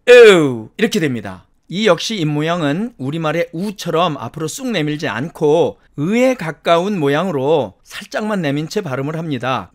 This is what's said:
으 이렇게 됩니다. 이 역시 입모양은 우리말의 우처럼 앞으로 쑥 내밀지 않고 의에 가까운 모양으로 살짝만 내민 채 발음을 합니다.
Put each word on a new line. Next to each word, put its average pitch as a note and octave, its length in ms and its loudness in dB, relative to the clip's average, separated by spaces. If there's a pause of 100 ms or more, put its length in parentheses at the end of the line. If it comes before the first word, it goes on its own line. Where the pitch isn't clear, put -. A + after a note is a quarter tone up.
으 E3+ 680 8
이렇게 G#3+ 240 0
됩니다. A2+ 460 -6 (240)
이 G3+ 160 -4
역시 F3+ 300 0
입모양은 D#3+ 800 -2
우리말의 D#3+ 560 -4
우처럼 E3+ 640 -4
앞으로 A#2+ 320 -10
쑥 B3+ 220 -8
내밀지 D3+ 360 -4
않고 D3 720 0 (200)
의에 A#3 360 0
가까운 F3 640 -2
모양으로 C#3+ 840 0
살짝만 G#3+ 580 -8
내민 D3+ 280 -4
채 G#3+ 120 -6
발음을 C#3+ 360 -6
합니다. C3 580 -6